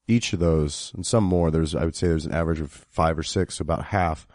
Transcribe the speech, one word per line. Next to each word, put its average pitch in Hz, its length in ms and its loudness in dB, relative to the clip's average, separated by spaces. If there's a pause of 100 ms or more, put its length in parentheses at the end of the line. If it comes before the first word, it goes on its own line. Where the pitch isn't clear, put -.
each 117 260 2
of 90 60 0
those, 80 560 2
and 90 100 -8
some 113 180 2
more, 87 280 4
there's, 80 240 0
I 82 100 0
would 82 100 -2
say 92 120 0
there's 80 180 0
an - 80 -6
average 80 280 0
of 73 100 -8
five - 480 -2
or - 20 -2
six, - 380 -4
about 80 260 -4
half 87 500 -2